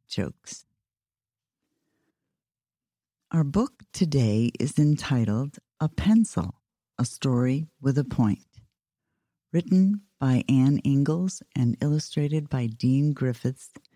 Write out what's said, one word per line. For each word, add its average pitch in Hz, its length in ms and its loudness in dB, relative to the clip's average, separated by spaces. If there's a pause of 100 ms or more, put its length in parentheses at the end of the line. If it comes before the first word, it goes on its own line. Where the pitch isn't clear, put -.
jokes. - 560 -10 (2750)
Our 165 140 2
book 196 380 -2 (100)
today 120 680 0
is - 180 -4
entitled 135 840 0 (200)
A 156 100 -2
Pencil, 208 680 0 (420)
A 123 60 -2
Story 131 640 -2 (120)
with 135 160 0
a 147 60 2
Point, 120 420 -2 (1080)
written 190 480 2 (180)
by 127 300 2
Anne 135 360 4
Ingalls 147 560 0 (140)
and 120 260 0
illustrated 151 680 -2
by 123 160 -2
Dean 131 460 0
Griffiths 131 580 -6 (240)